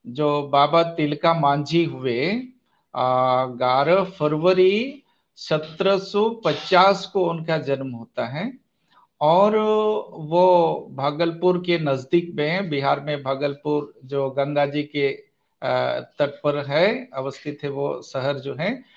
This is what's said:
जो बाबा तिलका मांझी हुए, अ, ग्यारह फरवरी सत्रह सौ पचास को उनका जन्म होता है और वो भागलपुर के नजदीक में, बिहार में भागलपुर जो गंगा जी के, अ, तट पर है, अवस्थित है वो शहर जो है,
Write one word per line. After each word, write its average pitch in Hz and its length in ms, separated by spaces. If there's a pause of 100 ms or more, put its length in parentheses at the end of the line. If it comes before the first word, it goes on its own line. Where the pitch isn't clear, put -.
जो 147 420
बाबा 143 340
तिलका 165 520
मांझी 147 500
हुए, 131 460 (640)
अ, 127 520
ग्यारह 131 580
फरवरी 185 1000 (340)
सत्रह 185 640
सौ 208 320
पचास 185 760
को 180 240
उनका 160 280
जन्म 135 320
होता 117 360
है 185 320 (640)
और 190 360 (560)
वो 170 800
भागलपुर 165 680
के 175 200
नजदीक 156 560
में, 160 360
बिहार 143 300
में 143 220
भागलपुर 143 720 (100)
जो 135 260
गंगा 143 360
जी 147 160
के, 143 260 (540)
अ, 127 380
तट 143 440
पर 143 240
है, 208 460
अवस्थित 139 480
है 143 80
वो 143 320
शहर 135 360
जो 131 160
है, 202 300 (120)